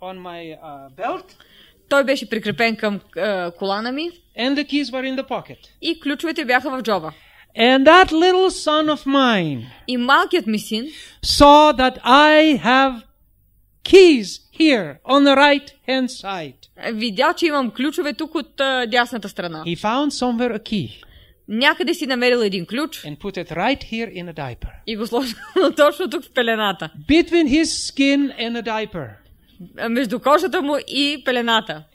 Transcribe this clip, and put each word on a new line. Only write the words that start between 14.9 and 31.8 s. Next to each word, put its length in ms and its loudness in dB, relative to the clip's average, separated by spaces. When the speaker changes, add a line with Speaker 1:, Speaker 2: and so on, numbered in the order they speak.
Speaker 1:
on 200 2
the 120 4
right 340 2
hand 180 -2
side. 480 -10
Speaker 2:
видя, 440 0
че 100 -2
имам 240 0
ключове 420 -4
тук 220 -10
от, 260 -6
а, 260 -2
дясната 420 -4
страна. 380 -10
Speaker 1:
He 100 -4
found 340 -2
somewhere 480 -4
a 40 -16
key 280 -6
Speaker 2:
Някъде 460 0
си 120 -8
намерил 320 0
един 280 -4
ключ 380 -8
Speaker 1:
and 140 -12
put 260 -12
it 80 -14
right 300 -4
here 320 -10
in 100 -14
a 0 -
diaper. 360 -10
Speaker 2:
и 100 -8
го 100 -6
сложил 300 -4
<laughs> 220 2
точно 340 2
тук 140 -8
в 60 -20
пелената. 600 -4
Speaker 1:
Between 400 2
his 160 2
skin 760 -2
and 220 -6
a 0 -
diaper. 460 -8
Speaker 2:
А, 100 -6
между 320 -2
кожата 420 2
му 140 -4
и 360 -4
пелената. 600 -2